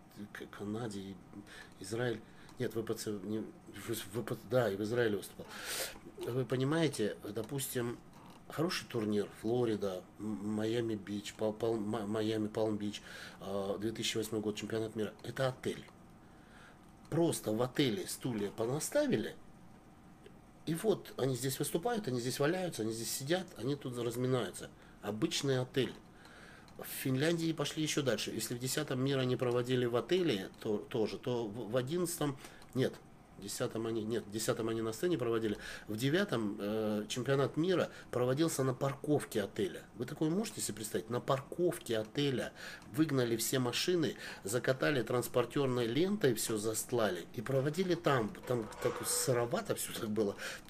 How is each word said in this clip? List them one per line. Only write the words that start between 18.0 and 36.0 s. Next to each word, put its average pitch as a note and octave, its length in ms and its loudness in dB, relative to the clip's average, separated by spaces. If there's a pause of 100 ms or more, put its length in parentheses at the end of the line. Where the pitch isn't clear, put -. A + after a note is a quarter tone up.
стулья G#2 440 -2
понаставили, D3 840 2 (1300)
и D#3 100 0
вот E3+ 420 0
они C3 180 2
здесь C3 240 -2
выступают, G#3 500 0
они B2 120 0
здесь B2 180 -2
валяются, E3+ 440 2
они A2 100 0
здесь A2+ 180 -4
сидят, E3+ 360 0 (100)
они B2+ 180 0
тут C3 240 -6
разминаются. A#2+ 720 0 (320)
Обычный B2+ 580 2
отель. B2+ 320 0 (880)
В - 80 -10
Финляндии D#3+ 640 2
пошли D3+ 300 -2
еще D3+ 200 2
дальше. A#2 280 2
Если - 240 -4
в A#2+ 40 -4
десятом C3 440 0
мира C3+ 180 4
они B2+ 160 4
проводили B2 500 2
в A#2+ 100 2
отеле, A#2+ 540 2 (100)
то, G#2+ 180 0
тоже, G2+ 400 0
то A#2+ 280 0
в, G#2 260 -6
в B2 40 2
одиннадцатом, D3 640 0 (360)
нет, B2 200 2 (480)
десятом A2+ 440 -2
они, A2+ 180 0
нет, A2 220 0
в G#2 40 -14
десятом A2+ 380 0
они A2+ 120 0
на A2+ 120 0
сцене E3+ 260 2
проводили. A2+ 400 2 (300)
В G#2 80 -2
девятом, C3+ 640 2